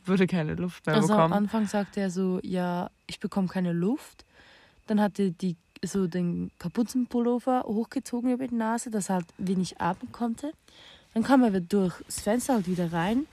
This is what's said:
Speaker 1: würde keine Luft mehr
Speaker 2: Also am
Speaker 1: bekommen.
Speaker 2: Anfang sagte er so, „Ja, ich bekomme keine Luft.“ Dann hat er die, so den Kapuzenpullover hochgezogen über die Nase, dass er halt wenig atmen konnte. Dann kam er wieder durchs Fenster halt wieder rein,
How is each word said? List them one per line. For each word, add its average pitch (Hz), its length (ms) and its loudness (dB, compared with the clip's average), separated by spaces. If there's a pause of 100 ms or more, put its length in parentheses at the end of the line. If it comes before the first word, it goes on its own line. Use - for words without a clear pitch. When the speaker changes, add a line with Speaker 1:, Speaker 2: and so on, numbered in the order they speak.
Speaker 1:
würde 185 240 4
keine 160 260 -2
Luft 175 320 -6
mehr 156 80 2
Speaker 2:
Also 202 180 4
am 214 60 6
Speaker 1:
bekommen. 165 160 4
Speaker 2:
Anfang 208 320 0
sagte 202 340 -2
er 196 100 0
so, 185 340 0
„Ja, 180 460 -2 (180)
ich - 100 -12
bekomme 190 300 -2
keine 180 240 0
Luft.“ 180 520 -2 (640)
Dann 214 140 2
hat 208 180 0
er 196 120 2
die, 170 260 -4 (280)
so 190 220 0
den 175 540 -2
Kapuzenpullover 240 1040 0
hochgezogen 233 680 -2
über 254 140 -2
die 240 80 -4
Nase, 226 380 -2
dass 208 160 -2
er 190 80 2
halt 175 100 -2 (100)
wenig 185 440 -2
atmen 185 320 -4
konnte. 240 400 -6 (600)
Dann 226 120 0
kam 262 180 8
er 240 60 6
wieder 190 140 2
durchs 185 580 -2
Fenster 247 340 0
halt 190 140 0
wieder 175 240 0
rein, 208 400 0